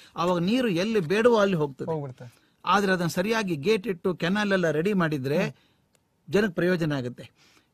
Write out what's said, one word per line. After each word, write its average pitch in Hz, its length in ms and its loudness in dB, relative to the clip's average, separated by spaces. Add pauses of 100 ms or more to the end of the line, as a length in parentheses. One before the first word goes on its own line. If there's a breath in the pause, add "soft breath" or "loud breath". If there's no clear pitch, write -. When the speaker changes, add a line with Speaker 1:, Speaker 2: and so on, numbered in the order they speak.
(160 soft breath)
Speaker 1:
ಅವಾಗ 175 240 0
ನೀರು 233 280 0
ಎಲ್ಲಿ 208 320 0
ಬೇಡವೋ 214 380 4
ಅಲ್ಲಿ 196 180 2
ಹೋಗ್ತದೆ. 143 300 -4
Speaker 2:
ಹೋಗ್ಬಿಡುತ್ತೆ. 139 480 -8 (320)
Speaker 1:
ಆದ್ರೆ 190 280 2
ಅದನ್ನ 175 160 0
ಸರಿಯಾಗಿ 202 460 -2
ಗೇಟ್ 202 320 0
ಇಟ್ಟು 180 280 -2
ಕೆನಾಲ್ 196 380 0
ಎಲ್ಲ 175 180 2
ರೆಡಿ 165 220 0
ಮಾಡಿದ್ರೆ 156 500 0
Speaker 2:
ಹ್ಮ್. - 100 -4 (760)
Speaker 1:
ಜನಕ್ಕೆ 190 240 0
ಪ್ರಯೋಜನ 170 380 0
ಆಗುತ್ತೆ. 127 400 -8 (420 soft breath)